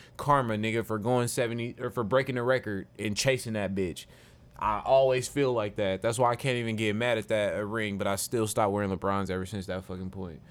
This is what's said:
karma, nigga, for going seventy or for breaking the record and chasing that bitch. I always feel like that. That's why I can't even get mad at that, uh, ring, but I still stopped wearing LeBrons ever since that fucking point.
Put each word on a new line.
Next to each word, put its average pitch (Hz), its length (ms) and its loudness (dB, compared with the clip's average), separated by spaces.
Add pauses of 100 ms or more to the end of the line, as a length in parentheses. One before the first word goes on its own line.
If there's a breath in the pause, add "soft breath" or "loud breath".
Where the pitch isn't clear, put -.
(180 loud breath)
karma, 131 380 2
nigga, 110 300 0
for 113 140 -4
going 120 280 2
seventy 117 520 -2
or 127 100 -4
for 120 140 -2
breaking 131 320 2
the 120 80 -2
record 107 440 0 (120)
and 104 180 -2
chasing 127 360 0
that 101 220 -2
bitch. 92 300 -2 (540 loud breath)
I 104 260 0
always 131 420 4
feel 135 260 2
like 107 240 -2
that. 95 240 0
That's 127 180 0
why 120 120 4
I 120 40 0
can't 127 220 -2
even 113 180 -2
get 107 200 0
mad 117 220 2
at 104 120 -6
that, 104 260 2
uh, 104 100 -2
ring, 104 320 -4
but 98 100 -2
I 98 100 0
still 113 300 0
stopped 107 240 2
wearing 101 240 0
LeBrons 98 340 0
ever 92 160 -4
since 98 200 -8
that 92 200 -6
fucking 92 260 -10
point. 92 280 -12 (120)